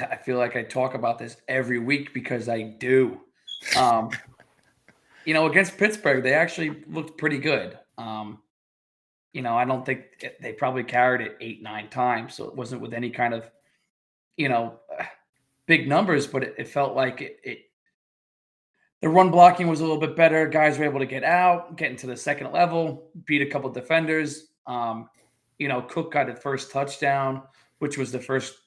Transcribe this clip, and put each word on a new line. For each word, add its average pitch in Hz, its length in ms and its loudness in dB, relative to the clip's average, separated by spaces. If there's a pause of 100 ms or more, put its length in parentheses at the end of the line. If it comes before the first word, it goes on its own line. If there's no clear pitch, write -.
(140)
I - 40 -6
feel 123 220 -4
like 123 180 -2
I 117 60 -4
talk 127 320 -4
about 117 240 -2
this 117 180 -14 (120)
every 127 300 0
week 139 360 -2
because 120 340 -6
I 113 140 -2
do. 123 580 2 (560)
Um, 117 340 4 (560)
<laughs> - 580 -20
you 160 100 0
know, 160 120 4
against 180 300 2
Pittsburgh, 175 460 0
they 127 100 2
actually 160 560 0
looked 156 300 -10
pretty 151 200 -2
good. 131 400 -4 (200)
Um, 107 400 -10 (960)
you 131 100 -10
know, 117 140 -2
I 123 80 2
don't 127 200 -2
think 131 200 -4 (160)
it, - 200 -14
they 120 120 -10
probably 127 320 -2
carried 123 360 2
it - 200 -10
eight, 113 220 -14
nine 107 260 -12
times, 123 460 -4
so 104 100 -12
it - 100 -14
wasn't 123 260 -10
with 113 140 -12
any 120 160 -6
kind 120 240 -2
of, 117 160 -10 (840)
you 139 120 0
know, 120 300 0 (200)
<sighs> - 680 -16
big 139 220 4
numbers, 160 380 2
but 127 180 -4
it, - 120 -10
it 123 120 -10
felt 139 260 -2
like 127 260 -2
it, - 220 -14
it, 120 160 -12 (1400)
the 160 60 2
run 180 220 6
blocking 175 360 10
was 160 140 0
a - 20 0
little 156 180 0
bit 156 160 -2
better. 160 320 6
Guys 151 300 4
were 151 60 0
able 139 160 0
to 131 60 0
get 131 180 -8
out, 175 520 2
get 147 140 -4
into 127 160 -12
the 123 100 -8
second - 360 -6
level, 165 580 0 (160)
beat 147 160 2
a 139 40 0
couple 131 240 -4
defenders. 156 760 -2 (200)
Um, 117 440 -6 (480)
you 143 100 -4
know, 127 140 -2
Cook 160 300 -6
got 139 140 0
the 120 80 -8
first 135 360 -6
touchdown, 139 720 -2 (380)
which 147 180 -4
was 120 140 -4
the 123 80 -6
first 131 340 -4 (120)